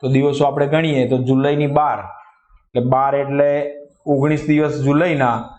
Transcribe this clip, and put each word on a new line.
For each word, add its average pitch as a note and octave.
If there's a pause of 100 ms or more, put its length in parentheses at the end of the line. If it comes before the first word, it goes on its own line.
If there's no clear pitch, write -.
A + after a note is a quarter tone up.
તો C3+
દિવસો C#3
આપણે C#3+
ગણીએ D3
તો C3
જુલાઈની C3+
બાર, C#3+
એટલે -
બાર C3+
એટલે C#3+ (320)
ઓગણીસ D3
દિવસ D3+
જુલાઈના C#3+ (240)